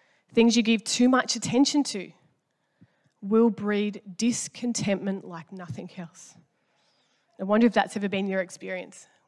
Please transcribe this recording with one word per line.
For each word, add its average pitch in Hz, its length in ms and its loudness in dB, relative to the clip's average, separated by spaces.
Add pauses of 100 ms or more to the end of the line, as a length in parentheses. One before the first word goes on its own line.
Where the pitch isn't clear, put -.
(340)
things 226 240 6
you 233 60 2
give 220 200 0
too 247 260 2
much 247 260 0
attention 269 480 2
to, 175 280 -8 (1080)
will 220 280 4
breed 208 520 -2 (160)
discontentment 214 1080 -4
like 170 260 -14
nothing 180 460 -12
else. - 380 -18 (1040)
I 196 40 -8
wonder 214 240 4
if 196 60 4
that's - 220 0
ever 202 140 -4
been 196 180 -2
your 190 140 -2
experience, - 640 -12 (200)